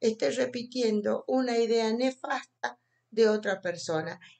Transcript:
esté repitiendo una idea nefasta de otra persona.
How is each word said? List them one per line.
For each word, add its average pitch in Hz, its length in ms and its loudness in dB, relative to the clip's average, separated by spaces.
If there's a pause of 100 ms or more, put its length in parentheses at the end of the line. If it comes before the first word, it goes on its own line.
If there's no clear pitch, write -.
esté 233 320 0
repitiendo 240 960 -2
una 254 300 0
idea 226 340 2
nefasta 262 880 -4 (300)
de 220 180 4
otra 208 320 0
persona. 170 600 -4 (180)